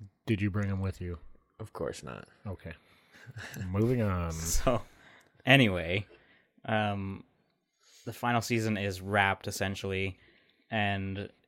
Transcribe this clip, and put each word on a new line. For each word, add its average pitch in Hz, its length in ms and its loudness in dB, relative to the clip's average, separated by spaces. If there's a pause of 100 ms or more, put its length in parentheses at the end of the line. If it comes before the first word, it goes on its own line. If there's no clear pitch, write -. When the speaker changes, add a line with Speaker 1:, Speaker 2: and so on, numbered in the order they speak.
(260)
Speaker 1:
Did 104 160 2
you 101 80 2
bring 98 200 -2
'em 95 100 -2
with 95 200 -4
you? 87 180 -8 (420)
Speaker 2:
Of 110 120 -12
course - 300 -6
not. 62 260 -12 (180)
Speaker 1:
Okay. 87 260 -10 (480)
<laughs> - 500 -12
Moving 113 320 2
on. 90 300 0
Speaker 3:
So, 82 500 2 (640)
anyway, 98 600 6 (600)
um, 101 580 -2 (800)
the 117 80 -8
final 120 300 0
season 110 340 0
is 98 240 -4
wrapped, 98 460 2
essentially, 95 720 -2 (520)
and 101 580 -2 (200)